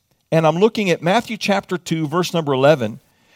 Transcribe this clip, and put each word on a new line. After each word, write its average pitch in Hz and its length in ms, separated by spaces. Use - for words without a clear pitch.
and 160 160
I'm 156 120
looking 214 340
at 160 100
Matthew 214 360
chapter 196 400
two, 160 300
verse 165 260
number 160 180
eleven, 131 480